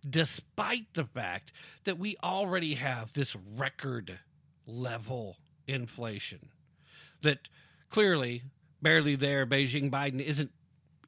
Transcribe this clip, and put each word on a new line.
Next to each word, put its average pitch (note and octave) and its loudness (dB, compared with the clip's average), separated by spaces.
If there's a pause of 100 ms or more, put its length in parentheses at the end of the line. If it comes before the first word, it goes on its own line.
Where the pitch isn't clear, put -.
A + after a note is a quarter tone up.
despite G#3 -2
the E3 -2
fact A2 -8 (360)
that F3+ -2
we G3+ -6
already F3+ 0
have A#2+ -4
this C#3 -2 (200)
record A#2+ -6 (440)
level A#2 -8 (280)
inflation A#2 -8 (720)
that D3 2 (420)
clearly, C3+ 4 (360)
barely D3+ 6
there, C#3 2
Beijing C#3 2
Biden C3+ -2
isn't D3 -2 (560)